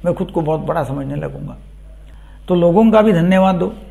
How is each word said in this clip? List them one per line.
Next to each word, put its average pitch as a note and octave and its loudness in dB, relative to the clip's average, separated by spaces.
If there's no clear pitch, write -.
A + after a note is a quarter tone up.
मैं F3 0
खुद F3+ -6
को E3+ -4
बहुत D3+ -2
बड़ा D#3+ -4
समझने C#3+ -8
लगूंगा। C#2+ -10
तो F3+ 0
लोगों F3 4
का A3 6
भी G#3+ 4
धन्यवाद F#3 2
दो। F3+ -4